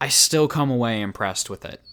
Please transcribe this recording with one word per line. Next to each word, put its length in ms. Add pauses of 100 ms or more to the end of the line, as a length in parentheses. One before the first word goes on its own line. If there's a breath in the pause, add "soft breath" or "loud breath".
I 80
still 400
come 200
away 320
impressed 480
with 140
it. 160 (140)